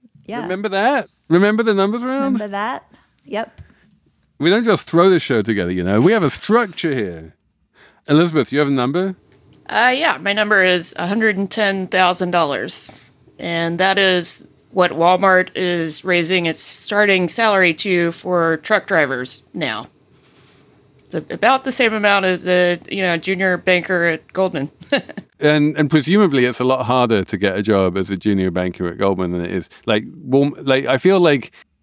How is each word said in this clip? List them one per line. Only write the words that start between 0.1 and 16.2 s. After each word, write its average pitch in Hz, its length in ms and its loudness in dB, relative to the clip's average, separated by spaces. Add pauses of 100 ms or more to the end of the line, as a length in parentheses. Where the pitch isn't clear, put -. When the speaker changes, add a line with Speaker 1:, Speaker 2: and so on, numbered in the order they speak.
Speaker 1:
Yeah. 233 160 -10
Speaker 2:
Remember 196 280 -6
that? 220 380 0 (220)
Remember 208 320 4
the 220 140 2
numbers 202 260 0
round? 269 320 -2
Speaker 1:
Remember 214 140 -2
that? 202 440 -8 (340)
Yep. - 360 -10 (800)
Speaker 2:
We 151 100 2
don't 220 140 4
just 214 260 0
throw 170 200 4
this 175 120 4
show 117 200 0
together, 98 300 -2
you 90 120 -2
know. 101 180 2
We 185 120 6
have 208 100 2
a 139 60 2
structure 196 640 -2
here. 87 420 -8 (720)
Elizabeth, 156 440 2
you 143 80 0
have 143 100 2
a - 20 0
number? 147 440 -2 (520)
Speaker 3:
Uh, 240 280 0
yeah, 277 220 -2
my 190 160 -4
number 208 300 2
is 180 340 0
a 175 100 -6
hundred 214 300 0
and 196 140 -4
ten 196 360 -2
thousand 180 440 0
dollars. 147 580 -4 (480)
And 170 420 -4
that 190 180 0
is 185 480 0 (260)
what 180 200 2
Walmart 185 640 4
is 175 480 -4
raising 175 420 0